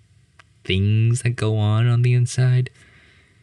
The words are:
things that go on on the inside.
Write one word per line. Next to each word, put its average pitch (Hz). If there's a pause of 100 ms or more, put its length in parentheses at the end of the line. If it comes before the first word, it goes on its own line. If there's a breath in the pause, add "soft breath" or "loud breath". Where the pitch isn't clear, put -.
(640)
things 110
that 120
go 110
on 107
on 120
the 123
inside. 127 (720 loud breath)